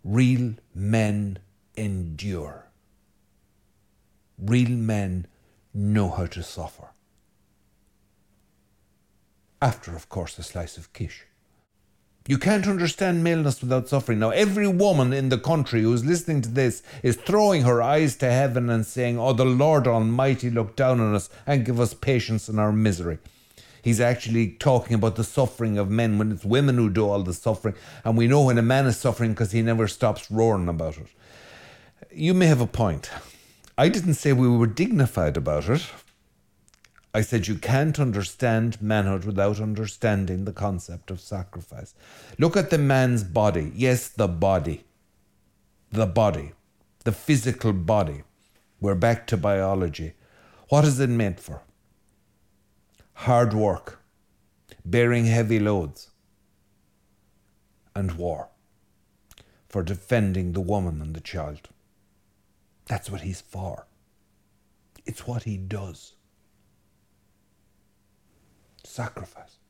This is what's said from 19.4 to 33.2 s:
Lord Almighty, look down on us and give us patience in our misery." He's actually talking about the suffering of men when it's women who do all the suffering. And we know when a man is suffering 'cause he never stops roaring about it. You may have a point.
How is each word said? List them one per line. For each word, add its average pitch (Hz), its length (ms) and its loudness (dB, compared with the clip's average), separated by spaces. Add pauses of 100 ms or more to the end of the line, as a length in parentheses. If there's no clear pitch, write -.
Lord 131 420 4
Almighty, 120 640 2
look 113 240 -2
down 127 260 2
on 107 140 2
us - 160 -4 (160)
and 139 180 0
give 120 140 -2
us 117 160 0
patience 113 540 -2
in 107 100 -2
our 107 140 2
misery." 87 460 0 (600)
He's 117 200 2
actually 117 480 2
talking 120 460 0
about 107 200 2
the 113 80 -4
suffering 113 560 -2
of 101 100 0
men 110 300 0
when 107 140 0
it's 98 120 -8
women 127 340 2
who 110 120 4
do 104 180 2
all 101 140 0
the 90 100 -4
suffering. 107 440 -4 (280)
And 113 120 0
we 117 100 4
know 143 160 6
when 123 160 4
a 117 40 4
man 131 240 2
is 120 100 2
suffering 117 360 -2
'cause 101 200 -2
he 113 100 0
never 113 240 0
stops - 420 -2
roaring 107 400 2
about 80 300 -6
it. - 80 -16 (1040)
You 165 240 0
may 185 120 6
have 143 140 6
a 117 60 2
point. 90 420 -2 (680)